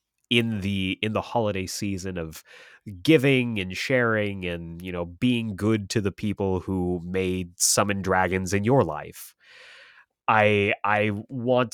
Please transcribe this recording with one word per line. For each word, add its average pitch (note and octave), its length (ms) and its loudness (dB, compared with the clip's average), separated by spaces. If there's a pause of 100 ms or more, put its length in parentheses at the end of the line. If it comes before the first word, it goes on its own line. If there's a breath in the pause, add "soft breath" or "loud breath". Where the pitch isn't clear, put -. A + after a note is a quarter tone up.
(300)
in A#2 300 2
the, F#2+ 420 -2
in A2 100 -2
the G#2 80 0
holiday G2+ 460 -2
season F#2+ 500 -6
of D#2+ 260 -8 (600 loud breath)
giving B2+ 560 4
and F#2 180 -4
sharing G#2+ 680 0
and, E2+ 360 -6
you F#2 100 -8
know, F2 120 -4
being A2+ 500 0
good G#2 360 0
to A#2 100 0
the G2 120 0
people F#2+ 480 -2
who F2+ 440 -2
may F#2 420 -2 (100)
summon G2+ 460 0
dragons F#2 520 0
in G2+ 100 0
your B2 200 4
life, D#2 500 -8 (920 loud breath)
I, G#2+ 460 4 (100)
I G#2+ 280 2 (180)
want B2 460 0